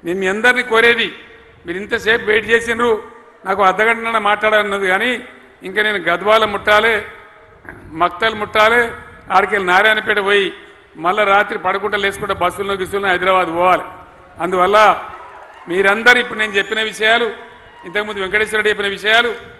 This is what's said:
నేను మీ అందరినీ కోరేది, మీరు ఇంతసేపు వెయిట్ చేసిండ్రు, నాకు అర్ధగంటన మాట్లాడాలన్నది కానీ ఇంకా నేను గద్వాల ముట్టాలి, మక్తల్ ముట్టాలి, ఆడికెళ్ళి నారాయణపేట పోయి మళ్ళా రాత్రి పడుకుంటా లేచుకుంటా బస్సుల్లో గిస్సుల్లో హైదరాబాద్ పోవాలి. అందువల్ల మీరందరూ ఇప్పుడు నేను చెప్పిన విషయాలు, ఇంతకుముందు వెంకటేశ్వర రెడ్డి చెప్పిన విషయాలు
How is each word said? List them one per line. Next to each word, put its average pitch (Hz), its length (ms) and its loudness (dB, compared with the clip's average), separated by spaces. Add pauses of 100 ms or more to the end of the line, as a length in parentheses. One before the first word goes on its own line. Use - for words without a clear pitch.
నేను 175 180 -4
మీ 185 100 -2
అందరినీ 240 400 0
కోరేది, 226 360 2 (560)
మీరు 175 180 -8
ఇంతసేపు 214 480 -2
వెయిట్ 220 200 0
చేసిండ్రు, 233 400 0 (560)
నాకు 190 220 -2
అర్ధగంటన 226 500 0 (120)
మాట్లాడాలన్నది 208 640 0
కానీ 226 200 0 (560)
ఇంకా 190 180 -4
నేను 208 220 -2
గద్వాల 202 360 2 (100)
ముట్టాలి, 214 400 2 (1080)
మక్తల్ 220 400 -2
ముట్టాలి, 220 400 2 (540)
ఆడికెళ్ళి 196 340 0
నారాయణపేట 208 580 2
పోయి 202 180 2 (580)
మళ్ళా 202 180 0 (100)
రాత్రి 208 340 2
పడుకుంటా 202 360 -2
లేచుకుంటా 196 400 -4
బస్సుల్లో 196 380 -2
గిస్సుల్లో 196 320 -4
హైదరాబాద్ 180 460 2
పోవాలి. 175 260 2 (600)
అందువల్ల 185 340 2 (920)
మీరందరూ 208 520 4
ఇప్పుడు 220 200 -8
నేను 214 160 -6
చెప్పిన 214 220 -2 (100)
విషయాలు, 220 380 0 (580)
ఇంతకుముందు 202 380 -6
వెంకటేశ్వర 214 340 -2
రెడ్డి 214 140 2
చెప్పిన 202 240 -2
విషయాలు 220 340 2 (300)